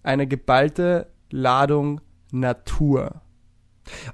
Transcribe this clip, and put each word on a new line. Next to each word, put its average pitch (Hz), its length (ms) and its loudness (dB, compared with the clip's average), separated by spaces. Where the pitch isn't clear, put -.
Eine 139 240 0
geballte 147 800 2
Ladung 143 680 0
Natur. 127 920 -2